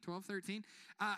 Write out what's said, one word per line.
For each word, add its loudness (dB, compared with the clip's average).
Twelve, -2
thirteen? 0
Uh, 4